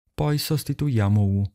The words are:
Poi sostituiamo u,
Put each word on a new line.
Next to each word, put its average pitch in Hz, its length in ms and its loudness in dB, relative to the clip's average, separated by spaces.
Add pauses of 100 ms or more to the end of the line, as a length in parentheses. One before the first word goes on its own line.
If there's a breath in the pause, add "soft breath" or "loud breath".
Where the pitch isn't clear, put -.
(140)
Poi 147 240 0
sostituiamo 117 840 0
u, 98 220 2 (100)